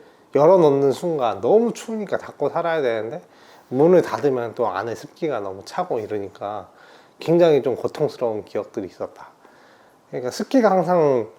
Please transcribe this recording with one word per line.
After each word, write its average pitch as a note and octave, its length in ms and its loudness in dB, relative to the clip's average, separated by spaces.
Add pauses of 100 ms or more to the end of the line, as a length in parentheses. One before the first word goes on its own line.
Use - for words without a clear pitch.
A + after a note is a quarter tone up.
(360)
열어놓는 C#3+ 560 6
순간 B2 500 -2
너무 G#3 320 2
추우니까 G#3+ 440 -6
닫고 C#3 320 -6
살아야 E3 320 -2
되는데, A#2 400 -4 (480)
문을 D#3 340 4
닫으면 A#2 500 -2
또 A2+ 140 -2
안에 G2+ 260 -4
습기가 C#3+ 460 -8
너무 G2 260 -10
차고 F3 340 -4
이러니까 G2+ 680 -8 (500)
굉장히 D#3+ 440 4
좀 B2 120 0
고통스러운 A#2 720 -4
기억들이 G#2 400 -8
있었다. - 480 -14 (800)
그러니까 B2+ 160 -6
습기가 A3 400 2
항상 D#3+ 680 2